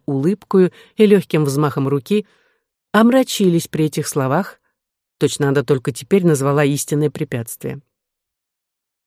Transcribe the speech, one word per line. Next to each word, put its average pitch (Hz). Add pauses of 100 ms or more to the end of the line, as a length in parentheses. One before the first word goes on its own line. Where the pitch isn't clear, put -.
улыбкою 175 (240)
и 214
легким 185
взмахом 139
руки, 143 (640)
омрачились 214
при 156
этих 151
словах, 143 (580)
точно 143
она 139
только 139
теперь 190
назвала 143
истинное 147
препятствие. 135 (1300)